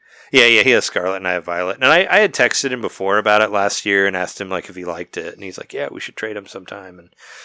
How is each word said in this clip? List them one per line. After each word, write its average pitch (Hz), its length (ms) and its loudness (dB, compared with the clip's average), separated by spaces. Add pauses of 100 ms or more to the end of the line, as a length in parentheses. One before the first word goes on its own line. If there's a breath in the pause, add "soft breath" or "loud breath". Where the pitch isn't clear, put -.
(300 soft breath)
Yeah, 123 160 8
yeah, 113 160 6
he 131 80 4
has 110 160 4
Scarlet 95 300 -4
and 95 120 -6
I 90 40 0
have 87 120 -4
Violet. 90 320 -4
And 131 100 0
I, 170 240 4
I 185 100 4
had 202 140 0
texted 127 360 0
him 127 120 -6
before 95 360 -2
about 107 240 4
it 104 80 0
last 101 360 -2
year 98 200 2
and 95 100 -2
asked 90 240 -6
him, 98 100 -10
like, 90 200 -8
if 90 60 -16
he 90 80 -12
liked 87 340 -10
it. 82 160 -10
And 95 80 -20
he's 95 160 -16
like, - 160 -18
"Yeah, 139 160 -8
we - 100 -16
should - 160 -14
trade 107 220 -10
'em 98 80 -16
sometime." 95 520 -18
And 87 120 -20 (340 loud breath)